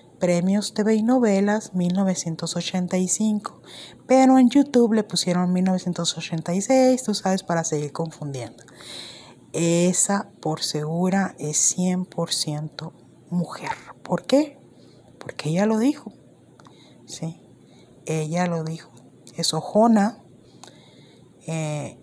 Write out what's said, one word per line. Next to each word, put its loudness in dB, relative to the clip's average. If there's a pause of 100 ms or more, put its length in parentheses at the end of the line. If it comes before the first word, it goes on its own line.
(180)
Premios 0
T 0
V 2
y 2
Novelas, 2
mil 0
novecientos -2
ochenta -4
y 0
cinco. -2 (460)
Pero 6
en 8
YouTube 4
le 2
pusieron 0
mil 2
novecientos -2
ochenta -6
y -2
seis, 4
tú -2
sabes, 0
para -2
seguir -4
confundiendo. -8 (920)
Esa, 2 (100)
por -4
segura, -2
es -6
cien 0
por -6
ciento -8 (380)
mujer. -6 (340)
¿Por -4
qué? 0 (580)
Porque -10
ella 2
lo 0
dijo. -2 (920)
Sí, -12 (640)
ella -2
lo -4
dijo. -10 (440)
Es -4
ojona, 2 (1300)
eh, -6